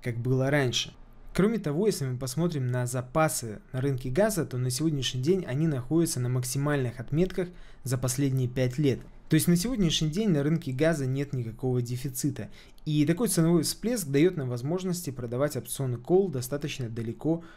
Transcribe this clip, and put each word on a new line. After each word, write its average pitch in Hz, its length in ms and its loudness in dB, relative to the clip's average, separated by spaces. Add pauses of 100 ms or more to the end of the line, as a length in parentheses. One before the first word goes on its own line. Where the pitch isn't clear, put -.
как 120 160 -4
было 131 320 2
раньше. 135 440 2 (400)
Кроме 214 240 4
того, 175 300 0
если 143 180 0
мы 127 120 -4
посмотрим 139 500 -2
на 123 180 0
запасы 123 760 -2 (120)
на 131 100 -4
рынке 131 300 -2
газа, 175 340 2
то 123 140 -4
на 127 100 0
сегодняшний 131 540 -2
день 180 240 2
они 151 180 0
находятся 156 540 0
на 123 100 0
максимальных 131 720 0
отметках 175 480 0 (360)
за 127 140 0
последние 131 500 0
пять 127 300 0
лет. 131 220 2 (300)
То 160 60 6
есть 156 120 4
на 175 80 6
сегодняшний 175 560 0
день 208 180 0
на 147 140 4
рынке 151 280 0
газа 143 360 2
нет 139 260 -2
никакого 123 480 -2
дефицита. 127 680 -4 (340)
И 151 200 2
такой 175 240 2
ценовой 170 340 4
всплеск 208 460 -2
даёт 165 280 4
нам 131 100 -4
возможности 165 640 -4
продавать 123 480 -4
опционы 123 400 -4
кол 185 320 2
достаточно 135 580 -6
далеко 117 560 -4 (140)